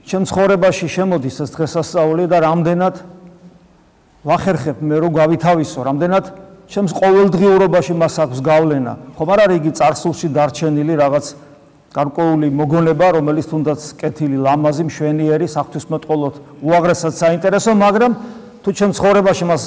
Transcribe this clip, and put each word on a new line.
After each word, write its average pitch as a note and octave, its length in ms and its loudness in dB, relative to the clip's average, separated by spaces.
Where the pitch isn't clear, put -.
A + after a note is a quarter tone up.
ჩემ F#3+ 240 -4
ცხოვრებაში F#3 640 2
შემოდის E3+ 500 -2
ეს C#3+ 140 -6
დღესასწაული D#3+ 720 -2
და E3+ 140 2
რამდენად F3 540 0
ვახერხებ D3+ 560 -2
მე, D3+ 180 -2
რომ E3 140 0
გავითავისო, D#3+ 680 0
რამდენად E3+ 440 0
ჩემს G3 300 -4
ყოველდღიურობაში F#3+ 1000 4
მას E3 240 0
აქვს C3+ 240 -4
გავლენა. D3+ 520 0
ხომ D#3 200 -6
არ G3+ 100 4
არის F#3+ 180 4
იგი D#3 120 -2
წარსულში D#3 580 -2
დარჩენილი D3 680 0
რაღაც C#3+ 300 2
გარკვეული D3+ 600 0
მოგონება, D#3 640 2
რომელიც D#3 340 0
თუნდაც D3 340 -4
კეთილი, C#3+ 480 -4
ლამაზი, D3 440 0
მშვენიერი, D#3 640 -2
საღვთისმეტყველოდ D3+ 880 -6
უაღრესად E3 580 0
საინტერესო, F#3 580 0
მაგრამ G#3 400 2
თუ - 140 -4
ჩემ G3+ 180 0
ცხოვრებაში F#3+ 540 2
მას E3+ 220 0